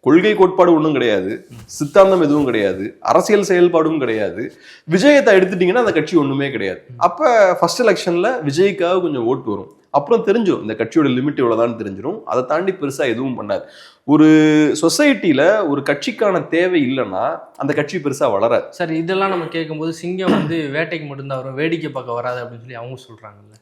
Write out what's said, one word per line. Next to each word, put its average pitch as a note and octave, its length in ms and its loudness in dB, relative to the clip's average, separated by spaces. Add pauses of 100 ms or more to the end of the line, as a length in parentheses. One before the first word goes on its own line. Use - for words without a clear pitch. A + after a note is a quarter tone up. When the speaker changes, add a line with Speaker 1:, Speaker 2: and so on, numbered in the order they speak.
Speaker 1:
கொள்கை E3+ 280 4
கோட்பாடு F#3 400 4
ஒண்ணும் D#3 240 2
கிடையாது, G#2 360 0 (120)
Speaker 2:
ம். A#2 140 -20 (100)
Speaker 1:
சித்தாந்தம் F#3 560 4
எதுவும் D3 240 2
கிடையாது, G2+ 380 -2 (160)
அரசியல் G3 440 2
செயல்பாடும் F3 540 2
கிடையாது. A2 440 -4 (440)
விஜயத்தை A3+ 460 4
எடுத்துட்டீங்கன்னா F#3 500 2
அந்த G3+ 100 0
கட்சி F#3+ 240 -2
ஒண்ணுமே C#3 320 0
கிடையாது. G2+ 320 -4
Speaker 2:
ம். B2+ 180 -20
Speaker 1:
அப்ப B3+ 300 2 (240)
ஃபர்ஸ்ட் F3 300 -2
எலெக்ஷன்ல F#3+ 460 0 (120)
விஜய்க்காக F3 600 0
கொஞ்சம் C#3 260 -4
ஓட்டு B2+ 220 -2
வரும். G2 200 -8 (240)
அப்புறம் G3+ 320 0
தெரிஞ்சிரும் G3 400 0
இந்த A2 100 -6
கட்சியோட C#3 340 0
லிமிட் C#3+ 320 -2
இவ்வளவுதான் A#2 360 0
தெரிஞ்சிரும். G#2+ 480 -10
அதை B2+ 200 -2
தாண்டி F3 280 -2
பெருசா C#3+ 320 -6
எதுவும் B2 320 -4
பண்ணாது. G#2 260 -6 (440)
ஒரு D3+ 200 6 (480)
சொசைட்டில E3+ 680 2 (260)
ஒரு C#3+ 160 -2
கட்சிக்கான F3+ 640 -2
தேவை F3 340 0
இல்லைன்னா A#2+ 420 -4 (320)
அந்த C#3 180 -6
கட்சி D3 260 -4
பெருசா C#3+ 320 -2
வளராது. A#2 400 0
Speaker 2:
சார், D#3+ 260 -6
இதெல்லாம் F#3+ 360 -2
நம்ம E3 160 -6
கேட்கும்போது D#3+ 460 -8
சிங்கம் F#3 420 -4
வந்து E3 220 -4 (120)
வேட்டைக்கு D#3 360 -6
மட்டும்தான் C#3 340 -10
வரும், C3 180 -12
வேடிக்கை D#3 320 -4
பார்க்க B2 280 -8
வராது B2 220 -6
அப்படின்னு A#2+ 240 -16
சொல்லி A#2+ 180 -16
அவங்க B2+ 180 -16
சொல்றாங்கல்ல. G#2 600 -20